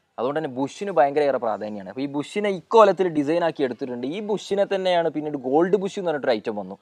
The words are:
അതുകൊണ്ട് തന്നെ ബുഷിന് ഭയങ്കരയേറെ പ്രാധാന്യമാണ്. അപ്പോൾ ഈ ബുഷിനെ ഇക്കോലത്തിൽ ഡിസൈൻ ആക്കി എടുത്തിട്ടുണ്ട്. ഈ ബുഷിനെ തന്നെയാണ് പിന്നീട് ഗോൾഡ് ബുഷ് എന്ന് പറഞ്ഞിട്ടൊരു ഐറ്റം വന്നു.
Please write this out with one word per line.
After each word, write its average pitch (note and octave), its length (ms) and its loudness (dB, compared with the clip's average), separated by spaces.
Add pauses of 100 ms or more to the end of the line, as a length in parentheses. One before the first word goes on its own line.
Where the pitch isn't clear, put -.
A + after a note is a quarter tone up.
(200)
അതുകൊണ്ട് C#3+ 200 -2
തന്നെ D#3 100 -6
ബുഷിന് C#3 420 -6
ഭയങ്കരയേറെ C#3+ 460 4
പ്രാധാന്യമാണ്. G#2 520 -6
അപ്പോൾ C3 120 -8
ഈ C#3+ 40 -4
ബുഷിനെ D3 440 -4
ഇക്കോലത്തിൽ G3 580 6
ഡിസൈൻ D#3+ 360 0
ആക്കി D3 200 0
എടുത്തിട്ടുണ്ട്. B2 440 -4
ഈ F3 120 -6
ബുഷിനെ G3 460 -2 (100)
തന്നെയാണ് F3+ 340 2
പിന്നീട് D3 280 -6
ഗോൾഡ് D3+ 380 2
ബുഷ് G3 240 -2
എന്ന് F3 120 -2
പറഞ്ഞിട്ടൊരു C3 200 0
ഐറ്റം A2 240 -2
വന്നു. G2 260 -10